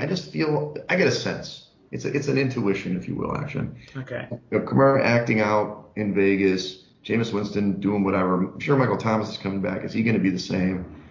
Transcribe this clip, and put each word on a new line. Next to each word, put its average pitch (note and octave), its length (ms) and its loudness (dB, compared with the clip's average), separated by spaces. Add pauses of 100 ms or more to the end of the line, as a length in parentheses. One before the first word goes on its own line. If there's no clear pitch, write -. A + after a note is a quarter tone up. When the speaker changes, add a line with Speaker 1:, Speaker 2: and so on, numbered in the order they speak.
Speaker 1:
I - 40 -2
just F3+ 240 -4
feel, D3+ 440 -2 (140)
I F3 60 2
get F3+ 120 4
a B2 40 4
sense. - 560 -6 (240)
It's - 140 -6
a, - 80 -2
it's D3 140 -2
an C3+ 100 2
intuition, G2+ 600 0
if F2+ 100 -8
you - 80 -4
will, - 220 -2
action. - 400 -6 (180)
Speaker 2:
Okay. B2+ 320 -8 (240)
Speaker 1:
You A2 80 2
know, - 60 -2
Kamara C3+ 400 6
acting A#2 360 4
out G#2+ 540 0
in G#2 200 -2
Vegas, G2 680 2 (220)
Jameis A2 260 0
Winston G2+ 480 0
doing G2+ 240 2
whatever. F#2 320 2
I'm F#2 240 -2
sure D3 160 2
Michael A2+ 220 4
Thomas G#2+ 320 0
is - 80 -12
coming G2 240 -4
back. F#2+ 240 -4
Is F#2 80 -8
he A2+ 100 0
gonna G#2+ 160 2
be F#2 120 2
the F2+ 80 -4
same? - 720 -4